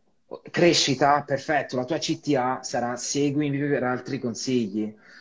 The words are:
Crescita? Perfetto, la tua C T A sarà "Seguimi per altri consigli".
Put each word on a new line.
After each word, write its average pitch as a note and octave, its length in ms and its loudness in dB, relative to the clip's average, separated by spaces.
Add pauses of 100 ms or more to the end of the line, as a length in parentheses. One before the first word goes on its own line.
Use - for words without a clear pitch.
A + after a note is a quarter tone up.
(500)
Crescita? D3 720 4
Perfetto, C#3 540 -2
la B2+ 80 -2
tua D#3 140 -2
C D3+ 200 -2
T D3 180 0
A B2+ 260 0
sarà A#2+ 340 -4
"Seguimi C#3+ 600 0
per C#3+ 280 0
altri B2+ 340 -2
consigli". G#2+ 720 -2 (280)